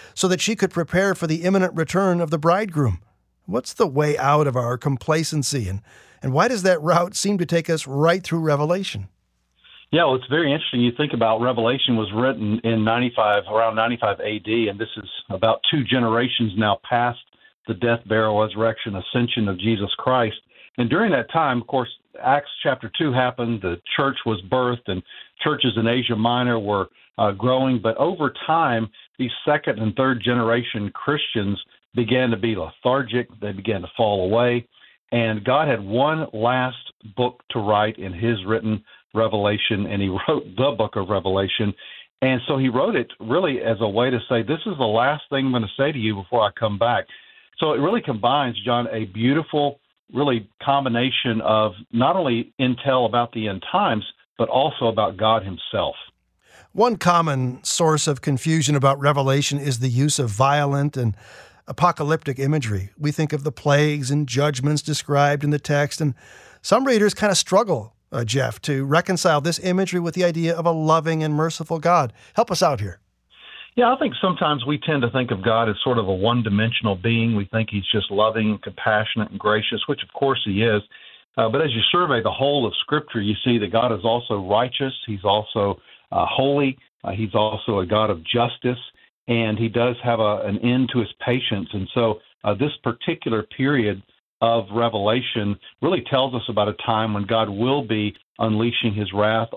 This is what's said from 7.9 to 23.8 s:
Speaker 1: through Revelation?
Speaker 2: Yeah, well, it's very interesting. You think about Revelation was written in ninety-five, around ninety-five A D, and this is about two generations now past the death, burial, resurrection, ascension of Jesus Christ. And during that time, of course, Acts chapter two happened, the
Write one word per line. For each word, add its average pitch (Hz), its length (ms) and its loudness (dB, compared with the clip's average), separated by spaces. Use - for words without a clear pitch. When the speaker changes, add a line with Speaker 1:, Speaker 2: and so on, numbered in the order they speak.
Speaker 1:
through 170 160 -2
Revelation? 156 680 0
Speaker 2:
Yeah, 165 140 4
well, 131 100 4
it's 127 100 -4
very 151 260 0
interesting. 139 300 0
You 120 160 2
think 147 160 -2
about 113 280 2
Revelation 123 540 0
was 107 200 -2
written 113 480 0
in 113 200 2
ninety-five, 113 680 2
around 110 240 2
ninety-five 113 460 0
A 107 180 -4
D, 110 280 0
and 101 120 -4
this 110 180 -6
is 98 100 -12
about 104 300 2
two 156 140 2
generations 117 760 0
now 104 220 2
past 120 300 0
the 110 80 -4
death, 117 320 0
burial, 107 340 2
resurrection, 107 540 -2
ascension 117 520 -2
of 92 120 -4
Jesus 104 400 0
Christ. 127 380 0
And 117 100 0
during 196 220 2
that 123 200 0
time, 135 300 0
of 113 60 -12
course, 127 220 -2
Acts 139 300 0
chapter 139 340 -2
two 156 140 0
happened, 120 500 0
the 87 180 -4